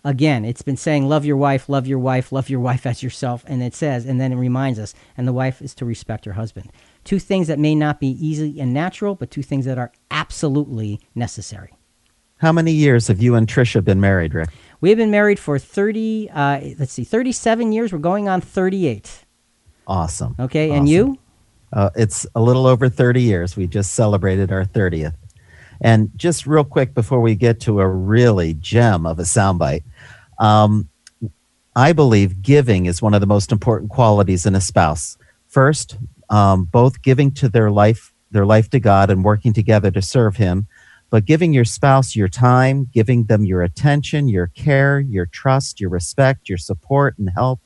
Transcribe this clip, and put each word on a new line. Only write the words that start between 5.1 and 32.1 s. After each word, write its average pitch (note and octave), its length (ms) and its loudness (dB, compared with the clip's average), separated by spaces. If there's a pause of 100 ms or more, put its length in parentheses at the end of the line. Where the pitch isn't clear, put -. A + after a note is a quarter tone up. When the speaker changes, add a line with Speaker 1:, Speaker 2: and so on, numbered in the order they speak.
Speaker 1:
"And B2+ 120 -4
the B2+ 40 -2
wife C3 300 -6
is - 140 -16
to C3 80 -10
respect A#2 400 -10
her G#2 80 -12
husband." G#2+ 400 -12 (320)
Two G3 160 -4
things F#3+ 260 -2
that D3+ 140 -4
may D#3 160 2
not D3 240 -2
be C3+ 80 -2
easy D3+ 520 -6
and B2+ 140 -4
natural, F#3+ 400 -6
but B2 160 -12
two C#3+ 140 -10
things C#3 220 -4
that B2+ 120 -6
are B2 140 -10 (180)
absolutely C3+ 880 -6 (160)
necessary. G#2 560 -10 (680)
Speaker 2:
How D#3+ 160 2
many E3 200 2
years C#3 360 4
have F#2+ 120 0
you A#2+ 140 4
and A2+ 120 4
Tricia A#2 380 0
been G2 160 2
married, F#2 320 2
Rick? D#2+ 160 -4 (320)
Speaker 1:
We E3 80 0
have A3 80 4
been A3+ 140 0
married G#3 280 2
for C#3+ 200 -6
thirty, A3 720 -6
uh, C#3+ 300 -2 (180)
let's C3+ 140 -8
see, B2 120 -10
thirty-seven A3+ 680 -2
years. A3 220 -4
We're D#3+ 60 -8
going F#3+ 320 -2
on F#3 100 -2
thirty-eight. F#3 840 -6 (600)
Speaker 2:
Awesome. E2+ 540 -6
Speaker 1:
Okay, D3+ 300 -2
and C#3+ 140 0
Speaker 2:
Awesome. - 20 2
Speaker 1:
you? A3+ 320 2 (520)
Speaker 2:
Uh, G2 260 0
it's - 380 -2
a A#2 60 -2
little B2+ 260 2
over B2+ 220 4
thirty B2 320 2
years. F#2 380 0
We F#2 80 -4
just F#2+ 260 -4
celebrated G2 600 0
our F#2+ 120 -2
thirtieth. E2 500 -4 (680)
And A2 340 4
just - 300 -4
real D3+ 180 2
quick C#3+ 300 -2
before A#2+ 260 0
we A#2 140 2
get A#2 260 0
to G#2 200 0
a F#2+ 60 4
really F#2+ 680 2
gem G2 500 0
of E2 140 -4
a F2 60 -6
soundbite, F2 580 0 (560)
um, G#2+ 500 4 (880)
I C#3 160 4
believe G2+ 480 2